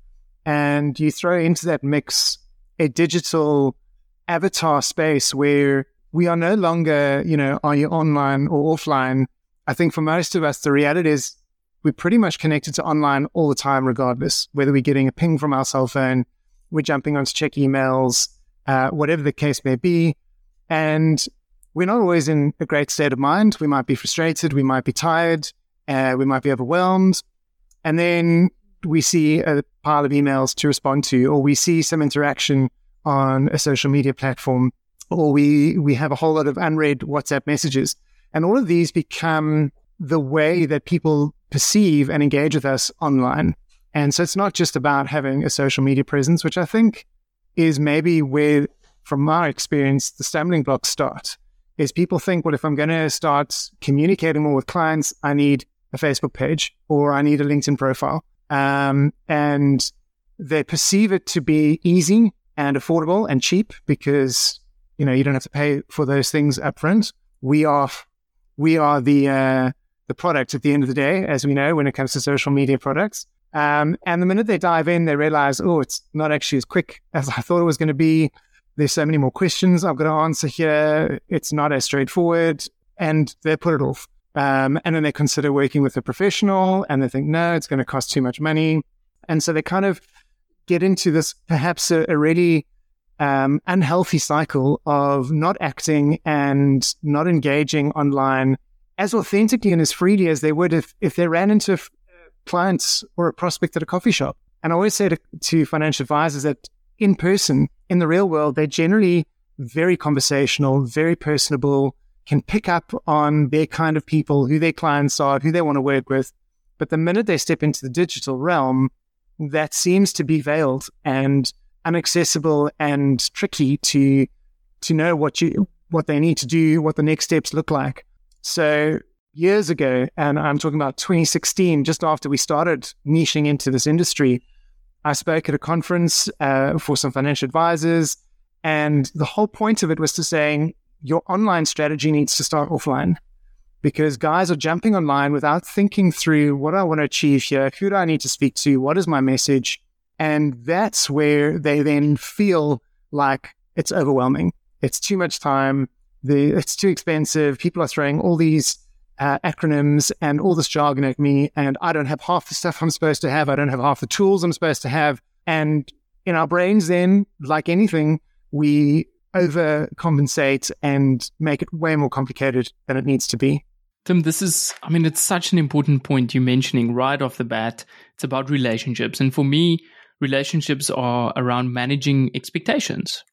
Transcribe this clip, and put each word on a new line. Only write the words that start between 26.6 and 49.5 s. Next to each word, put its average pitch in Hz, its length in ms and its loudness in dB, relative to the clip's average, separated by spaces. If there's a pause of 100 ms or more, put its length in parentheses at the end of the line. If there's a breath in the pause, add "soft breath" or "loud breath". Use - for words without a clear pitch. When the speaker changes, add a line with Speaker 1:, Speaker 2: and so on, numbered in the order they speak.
Speaker 1:
And 160 120 0
then 170 520 2 (360)
we 156 160 0
see 156 400 2
a 143 220 0 (220)
pile 147 200 2
of 135 60 0
emails 139 460 0
to - 100 -2
respond 139 380 0
to, 127 220 2
or 147 140 2
we 143 140 2
see 165 280 2
some 160 200 0
interaction 143 640 0 (360)
on 135 460 2
a 147 100 -2
social 139 300 0
media 139 220 2
platform, 127 600 -2 (380)
or 165 200 2
we, 147 480 4
we 143 160 2
have 139 160 -2
a 143 60 -2
whole 160 160 2
lot 151 160 0
of 135 80 -2
unread 156 440 0
WhatsApp 143 460 -4
messages. 139 480 -2 (380)
And 160 120 -2
all 208 140 2
of 240 80 0
these 170 240 2
become 156 800 0 (300)
the 156 180 -2
way 156 480 0
that 143 180 -2
people 151 480 0 (180)
perceive 151 600 2
and 147 140 2
engage 147 320 2
with 139 80 -2
us 135 260 -2 (100)
online. 143 540 0 (400)
And 143 180 0
so 175 120 0
it's - 120 -4
not 196 160 0
just - 220 -2
about 139 320 0
having 139 380 -2
a 139 60 -2
social 139 340 0
media 135 180 2
presence, 143 400 0
which 160 160 -2
I 175 60 0
think 226 420 0 (480)
is 160 240 2
maybe 156 420 2
where, 147 460 2 (380)
from 139 160 -2
my 160 260 2
experience, 139 640 0